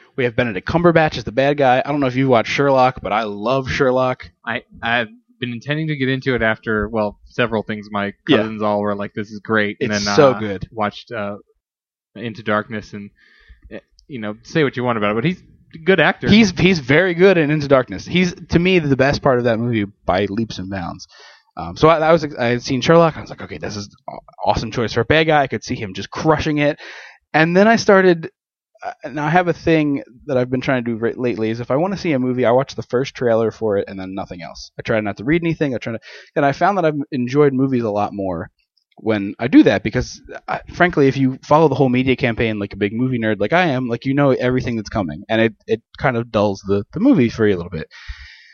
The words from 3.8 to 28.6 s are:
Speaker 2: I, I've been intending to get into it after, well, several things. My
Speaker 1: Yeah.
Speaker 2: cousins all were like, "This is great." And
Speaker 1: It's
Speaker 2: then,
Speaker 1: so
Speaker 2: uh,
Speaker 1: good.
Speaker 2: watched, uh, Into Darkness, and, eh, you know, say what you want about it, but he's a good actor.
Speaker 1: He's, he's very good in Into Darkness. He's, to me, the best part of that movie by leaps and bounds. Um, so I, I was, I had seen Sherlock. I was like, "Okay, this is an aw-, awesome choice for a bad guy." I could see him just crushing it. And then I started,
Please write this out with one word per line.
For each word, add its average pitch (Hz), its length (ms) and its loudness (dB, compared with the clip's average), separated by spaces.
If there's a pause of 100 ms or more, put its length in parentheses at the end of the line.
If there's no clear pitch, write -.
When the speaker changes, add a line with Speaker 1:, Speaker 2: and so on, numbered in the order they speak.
Speaker 2:
I, 117 180 -6 (180)
I've 120 260 0 (320)
been 123 140 -6
intending 147 340 -6
to 151 80 -4
get 131 140 -2
into 131 260 -2
it 113 60 -2
after, 110 480 -2
well, 107 360 -4
several 113 380 -2
things. 104 280 -10
My 101 220 -4 (140)
Speaker 1:
Yeah. 135 100 4
Speaker 2:
cousins 107 240 -2
all 104 200 0
were 104 140 -2
like, 101 180 -10
"This 107 180 -10
is 104 80 -14
great." 104 400 -2
And 117 140 -4
Speaker 1:
It's 101 120 -2
Speaker 2:
then, 101 100 -2
Speaker 1:
so 139 160 6
Speaker 2:
uh, 107 80 -2
Speaker 1:
good. 101 320 -6
Speaker 2:
watched, 104 400 -6
uh, 104 260 -8 (800)
Into 110 280 -10
Darkness, 107 500 -4
and, 101 180 -14 (600)
eh, 110 80 -16 (280)
you 135 120 -12
know, 107 240 -8
say 160 200 0
what 131 120 -2
you 123 80 -6
want 120 140 0
about 104 140 0
it, 107 40 0
but 117 80 -2
he's 180 180 -2 (340)
a - 40 -16
good 170 200 2
actor. 151 280 2
Speaker 1:
He's, 202 320 6
he's 180 200 4
very 151 340 2
good 180 240 6
in 151 140 2
Into 151 160 -2
Darkness. 127 400 2
He's, 180 260 0 (160)
to 170 100 2
me, 185 200 4
the 139 180 2
best 135 240 2
part 131 160 4
of 120 80 0
that 113 140 2
movie 117 260 0 (200)
by 92 200 0
leaps 107 320 -4
and 95 120 -10
bounds. 90 380 -10 (500)
Um, 85 200 -10
so 151 120 4
I, 165 100 4
I 160 120 2
was, 165 120 4
I 127 240 -4
had 120 160 0
seen 131 180 -2
Sherlock. 165 360 4
I 110 40 -14
was - 100 -16
like, - 120 -16
"Okay, 92 160 -12
this - 160 -10
is 101 120 -10
an - 60 -20 (220)
aw-, - 340 -10
awesome 107 220 -2
choice 113 220 -4
for 117 80 0
a 113 40 0
bad 156 200 2
guy." 151 160 2
I 131 60 -2
could 110 160 -6
see 123 120 -6
him 107 180 -10
just 98 180 -12
crushing 151 480 0
it. 147 200 0 (540)
And 160 240 4
then 208 100 6
I 226 100 6
started, 185 520 4 (540)